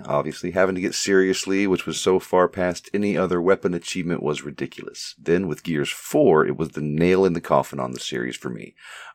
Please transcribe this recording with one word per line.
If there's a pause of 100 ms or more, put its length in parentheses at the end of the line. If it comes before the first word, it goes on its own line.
obviously.
Having
to
get
Seriously,
which
was
so
far
past
any
other
weapon
achievement,
was
ridiculous.
Then
with
Gears
four,
it
was
the
nail
in
the
coffin
on
the
series
for
me. (400)